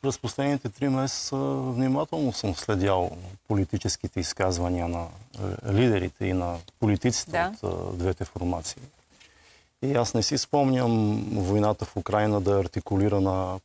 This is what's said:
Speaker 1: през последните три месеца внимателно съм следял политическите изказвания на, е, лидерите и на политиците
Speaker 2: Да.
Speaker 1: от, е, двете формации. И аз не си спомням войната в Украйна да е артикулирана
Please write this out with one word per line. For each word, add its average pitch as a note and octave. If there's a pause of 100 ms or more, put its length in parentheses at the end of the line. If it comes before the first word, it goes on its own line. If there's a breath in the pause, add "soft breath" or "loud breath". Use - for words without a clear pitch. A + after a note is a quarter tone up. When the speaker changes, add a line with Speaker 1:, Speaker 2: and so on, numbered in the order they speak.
Speaker 1:
през C#3
последните C#3
три C#3
месеца C3+ (200)
внимателно C3
съм G2
следял F#2+ (380)
политическите F#2+
изказвания F2
на, E2+ (600)
е, G#2
лидерите G2+
и F#2
на F2 (240)
политиците A2
Speaker 2:
Да. F3 (100)
Speaker 1:
от, F2+
е, -
двете F2+
формации. F2 (1000 loud breath)
И C3+
аз A#2
не A2+
си C#3
спомням A#2 (100)
войната G#2
в -
Украйна G#2
да F#2+
е G2
артикулирана F#2+